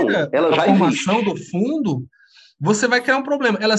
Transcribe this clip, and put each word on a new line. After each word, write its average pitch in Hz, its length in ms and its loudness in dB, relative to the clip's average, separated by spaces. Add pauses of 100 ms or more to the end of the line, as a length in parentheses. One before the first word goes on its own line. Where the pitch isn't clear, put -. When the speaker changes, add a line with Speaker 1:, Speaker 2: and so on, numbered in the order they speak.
Speaker 1:
tira 151 260 0
Speaker 2:
ela 160 180 2
Speaker 1:
a - 20 2
Speaker 2:
já 160 140 2
Speaker 1:
formação 190 560 2
Speaker 2:
existe. 202 120 -2
Speaker 1:
do - 160 -12
fundo, 202 540 -2 (540)
você 208 300 0
vai 247 140 2
criar 262 160 0
um 269 60 -4
problema. 269 360 -2
Ela, 214 200 0